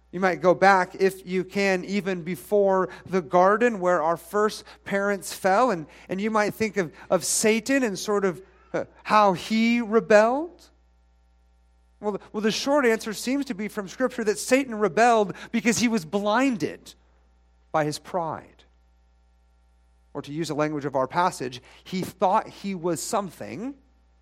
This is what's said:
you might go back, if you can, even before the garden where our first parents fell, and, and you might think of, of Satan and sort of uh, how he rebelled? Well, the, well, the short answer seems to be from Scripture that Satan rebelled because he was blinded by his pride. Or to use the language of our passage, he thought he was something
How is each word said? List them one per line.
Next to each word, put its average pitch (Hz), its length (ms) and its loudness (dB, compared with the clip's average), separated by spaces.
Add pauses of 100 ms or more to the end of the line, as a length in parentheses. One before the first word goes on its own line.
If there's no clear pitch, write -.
(140)
you 180 80 -6
might 180 200 0
go 175 140 6
back, 185 400 4
if 190 320 0
you 180 160 -2
can, 190 400 -2
even 190 380 -4
before 190 680 0 (180)
the 185 160 -2
garden 196 600 4
where 180 200 2
our 165 140 0
first 208 480 -2 (220)
parents 202 480 -4
fell, 202 360 2
and, 165 160 -4 (220)
and 185 140 -6
you 220 100 -2
might 208 220 0
think 214 240 -4
of, 175 160 -4 (160)
of 180 160 0
Satan 226 580 0
and 202 160 -2
sort 202 240 -2
of 180 180 -2 (340)
uh, 139 100 -4 (180)
how 208 300 4
he 226 480 0
rebelled? 226 880 2 (1300)
Well, 208 100 -4
the, 190 80 -4 (140)
well, 214 80 -6
the 214 100 2
short 277 340 0
answer 226 280 0
seems 269 320 -4
to 226 100 -8
be 202 120 -8
from 196 200 -10
Scripture 240 380 -4
that 208 120 0
Satan 262 380 0
rebelled 214 580 2 (180)
because 226 280 0
he 226 80 2
was 220 180 -2
blinded 208 880 -2 (800)
by 156 140 0
his 147 120 -6
pride. - 680 -10 (1500)
Or 139 80 -10
to 135 100 -12
use 151 180 -6
the 151 60 -4
language 151 300 -2
of 135 100 -4
our 131 120 0
passage, 147 540 -2 (220)
he 185 180 -8
thought - 460 0
he 196 280 -10
was 165 260 -4
something 190 760 -8 (460)